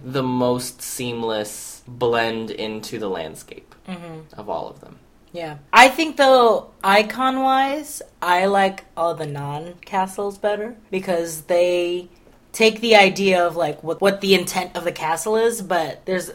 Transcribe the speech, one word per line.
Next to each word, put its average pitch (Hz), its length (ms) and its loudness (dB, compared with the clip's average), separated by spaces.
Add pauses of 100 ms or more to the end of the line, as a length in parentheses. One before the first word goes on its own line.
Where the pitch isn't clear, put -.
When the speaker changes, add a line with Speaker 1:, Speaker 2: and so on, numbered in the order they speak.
Speaker 1:
the 131 200 -4
most 123 580 -2
seamless 113 1040 -8
blend 113 640 -2
into 107 480 -10
the 104 120 -6
landscape - 640 -12 (120)
Speaker 2:
Mm-hmm. 170 540 -14
Speaker 1:
of - 80 -12
all - 220 -6
of - 100 -20
them. - 180 -20 (320)
Speaker 2:
Yeah. 160 260 -12 (180)
I 247 160 10
think, 311 260 -2
though, 254 520 6 (140)
icon-wise, 262 1200 2 (220)
I 180 240 4
like 196 380 2 (120)
all 170 180 0
the 151 120 -8
non-castles 175 1120 -6
better 208 360 -4 (160)
because 170 520 -4
they 175 680 0 (440)
take 220 280 2
the 226 160 6
idea 185 500 4
of, 165 100 -4
like, 151 260 -4
what, 156 180 -6
what 196 200 2
the 190 140 2
intent 180 420 -2
of 170 80 -6
the 175 80 -2
castle 165 440 -2
is, 226 240 0
but 170 460 -2
there's, 185 280 -4